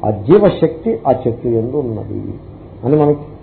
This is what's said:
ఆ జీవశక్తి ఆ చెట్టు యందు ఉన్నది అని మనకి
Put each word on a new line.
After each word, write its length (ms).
ఆ 40
జీవశక్తి 960
ఆ 40
చెట్టు 360
యందు 300
ఉన్నది 460
అని 100
మనకి 240